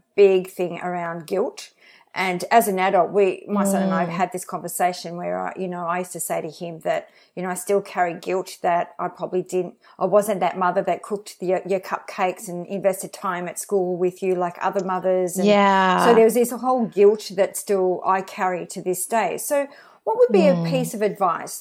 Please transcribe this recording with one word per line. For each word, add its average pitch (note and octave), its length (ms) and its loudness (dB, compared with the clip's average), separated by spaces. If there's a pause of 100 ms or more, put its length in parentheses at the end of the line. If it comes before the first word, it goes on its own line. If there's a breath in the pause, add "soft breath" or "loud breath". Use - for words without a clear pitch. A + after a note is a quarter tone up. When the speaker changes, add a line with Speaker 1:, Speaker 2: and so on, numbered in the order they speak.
(160)
Speaker 1:
big F#3+ 340 6
thing E3+ 300 -6
around E3+ 480 -6
guilt. G3 420 -4 (460 soft breath)
And F3+ 340 -2
as A3+ 180 6
an F#3+ 120 0
adult, G3 320 2
we, F#3+ 360 2
my G3+ 160 0
son G3 200 2
and F#3+ 100 0
I F#3 60 0
have F3 100 0
Speaker 2:
Mm. E3 40 -8
Speaker 1:
had G3+ 180 -2
this F3+ 120 -8
conversation F3 720 -4
where F3 240 -6
I, F3+ 160 -6
you F#3 120 -6
know, F3 180 -6
I F3 140 -2
used F3+ 140 -8
to E3+ 60 -10
say E3+ 220 -4
to E3+ 80 -8
him E3 300 -12
that, D#3+ 300 -4 (260 soft breath)
you F3+ 80 -8
know, F#3 60 -4
I F3+ 40 -2
still G3 280 0
carry F3+ 340 -2
guilt F3+ 480 -6
that F3 340 0
I F3 120 -6
probably F3+ 340 -6
didn't, F3+ 320 -6 (240 soft breath)
I F#3 60 -2
wasn't G3+ 340 2
that F3 180 -2
mother F3+ 240 0
that - 220 -2
cooked - 360 -10
the, F#3 280 0
your F#3 120 0
cupcakes - 680 -6
and F3 160 -8
invested F#3+ 480 -2
time F#3 340 -6
at - 120 -10
school F3+ 360 -2
with F3+ 280 -2
you F#3 100 2
like F3 260 -2
other F#3+ 240 -2
mothers. F#3 540 0
And F#3+ 100 2
Speaker 2:
Yeah. F#3+ 560 6
Speaker 1:
so A3+ 120 8
there A3+ 80 8
was A3 100 6
this A#3+ 180 2
whole B3 340 0
guilt G3+ 500 4
that F#3+ 200 0
still F#3 480 0
I F#3+ 180 0
carry F#3 440 -4
to F3+ 160 -12
this F3+ 240 -2
day. G#3+ 320 -2
So C#4+ 300 -2 (360 loud breath)
what A4+ 140 -2
would B4 140 6
be G3+ 160 6
Speaker 2:
Mm. E3+ 180 2
Speaker 1:
a E3 40 -2
piece B3+ 260 -2
of G#3 80 -2
advice F3 580 -2